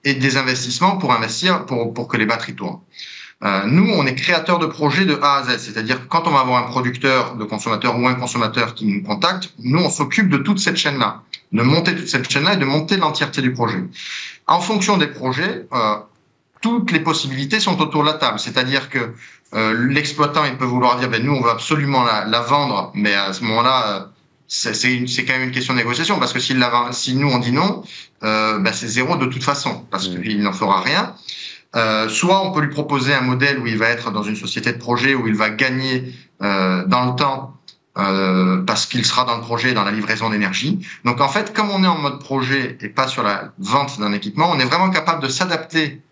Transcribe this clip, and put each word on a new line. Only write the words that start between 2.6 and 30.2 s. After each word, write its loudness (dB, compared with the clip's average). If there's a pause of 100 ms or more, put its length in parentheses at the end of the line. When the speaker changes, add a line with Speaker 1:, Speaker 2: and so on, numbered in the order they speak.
Speaker 1:
Euh, 0
nous, 6
on 2
est -2
créateur 0
de 2
projets 0
de 2
A 4
à -4
Z, -2
c'est-à-dire -4
que -16
quand 0
on 0
va 4
avoir 2
un -6
producteur 0
de -6
consommateurs -2
ou 2
un 4
consommateur -2
qui -8
nous 0
contacte, -2
nous, 2
on 2
s'occupe 0
de 4
toute 0
cette 0
chaîne-là, -2 (300)
de 2
monter 4
toute -8
cette -2
chaîne-là 2
et 2
de 2
monter 0
l'entièreté 0
du 2
projet. -2 (640)
En 4
fonction 2
des 2
projets, -4
euh, 2 (640)
toutes 0
les 2
possibilités -2
sont 0
autour 2
de 4
la 2
table, 0
c'est-à-dire 0
que, -2 (540)
euh, 2
l'exploitant, 2
il -4
peut -2
vouloir 2
dire, « -2
Ben, 0
nous, 2
on 0
veut 2
absolument 2
la, 2
la 2
vendre », 0
mais 2
à 0
ce -6
moment-là, 2
euh, -2 (480)
c'est, -4
c'est 0
une, -2
c'est -2
quand 0
même -2
une -6
question -4
de 2
négociation, 0
parce 0
que -2
s'il 0
la 2
vend, 2
si -4
nous, 2
on 2
dit 0
non, 0 (400)
euh, 2
ben, 2
c'est -6
zéro 0
de 0
toute -4
façon, -2
parce -4
Speaker 2:
Mmh. -6